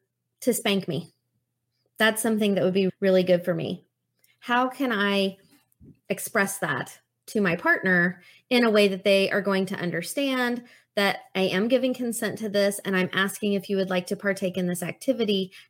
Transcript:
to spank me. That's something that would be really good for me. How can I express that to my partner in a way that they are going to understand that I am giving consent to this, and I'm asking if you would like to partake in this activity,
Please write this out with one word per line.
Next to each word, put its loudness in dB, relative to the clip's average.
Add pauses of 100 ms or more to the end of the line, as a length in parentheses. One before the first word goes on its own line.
(420)
to 0
spank -2
me. -6 (840)
That's 2
something 2
that 2
would 2
be 2 (100)
really 4
good 4
for -2
me. -6 (540)
How 0
can -4
I 0 (720)
express -2
that -6 (300)
to -2
my 2
partner 2 (260)
in 4
a 4
way 6
that -4
they 4
are 0
going 0
to -8
understand -2 (320)
that 0 (160)
I 0
am 0
giving 2
consent -4
to -6
this, 0
and -2
I'm 0
asking -2
if -4
you -2
would -2
like -2
to -4
partake -4
in -2
this -4
activity, -2 (180)